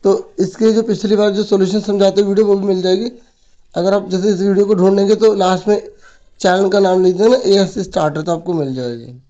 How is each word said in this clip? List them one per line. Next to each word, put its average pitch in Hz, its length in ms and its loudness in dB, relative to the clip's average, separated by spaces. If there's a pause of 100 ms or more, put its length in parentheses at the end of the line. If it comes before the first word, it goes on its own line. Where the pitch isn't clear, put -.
तो - 360 0
इसके 220 340 0
जो 226 100 2
पिछली 214 320 -2
बार 208 160 2
जो 202 140 -4
solution 196 360 0
समझाते 202 400 0
वीडियो, 202 240 2
वो 202 100 2
भी 196 120 -4
मिल 185 140 0
जाएगी। 190 300 -2 (640)
अगर 185 180 0
आप 196 160 -2
जैसे 185 200 -2
इस 185 120 0
video 202 240 2
को 208 100 0
ढूंढेंगे, 196 400 2
तो 214 200 2
last 185 320 0
में 208 220 -2 (520)
channel 190 280 0
का 202 120 0
नाम 185 220 2
लिख 185 140 2
देना 233 200 2 (100)
एएस 196 320 0
स्टार्टर, 156 420 -4
तो 170 100 -6
आपको 170 220 -6
मिल 139 220 -4
जाएगी। 120 380 -10 (160)